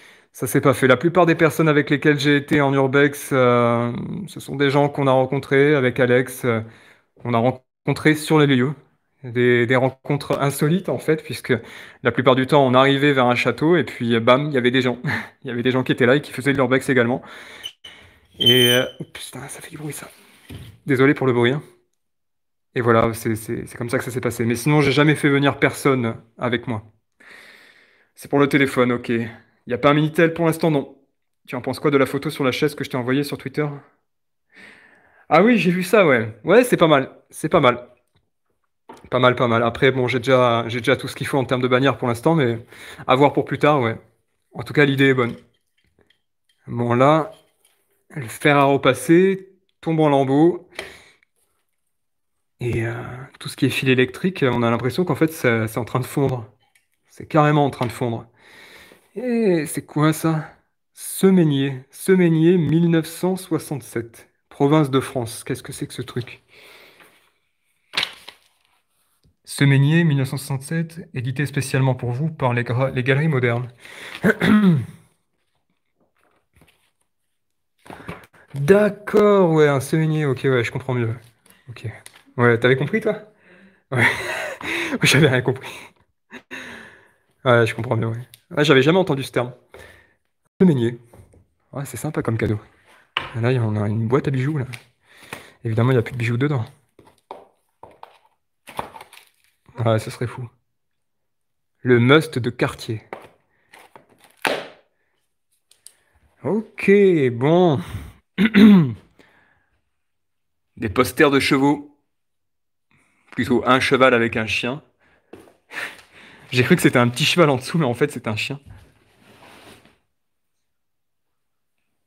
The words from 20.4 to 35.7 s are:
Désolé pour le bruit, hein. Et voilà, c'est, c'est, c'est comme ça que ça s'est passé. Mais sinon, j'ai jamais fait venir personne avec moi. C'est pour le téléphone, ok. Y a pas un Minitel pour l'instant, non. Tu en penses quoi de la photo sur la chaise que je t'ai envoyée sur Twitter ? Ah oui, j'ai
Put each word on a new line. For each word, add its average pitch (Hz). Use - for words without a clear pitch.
Désolé 135
pour 135
le 123
bruit, 120
hein. 147
Et 131
voilà, 113
c'est, 110
c'est, -
c'est -
comme 120
ça 131
que -
ça 123
s'est 127
passé. 117
Mais 120
sinon, 151
j'ai 139
jamais 147
fait 147
venir 139
personne 127
avec 120
moi. 110
C'est -
pour 143
le 143
téléphone, 131
ok. 120
Y 120
a 117
pas 143
un -
Minitel 156
pour 165
l'instant, 160
non. 139
Tu -
en 123
penses 131
quoi 151
de 139
la 135
photo 143
sur 147
la 127
chaise 151
que 135
je -
t'ai 143
envoyée 127
sur 143
Twitter ? 147
Ah 165
oui, 240
j'ai 175